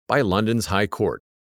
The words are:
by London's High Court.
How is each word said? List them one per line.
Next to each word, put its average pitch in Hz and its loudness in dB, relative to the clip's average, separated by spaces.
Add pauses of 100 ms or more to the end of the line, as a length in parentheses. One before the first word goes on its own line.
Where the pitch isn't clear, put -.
by 139 0
London's 107 0
High 101 0
Court. 92 -2 (200)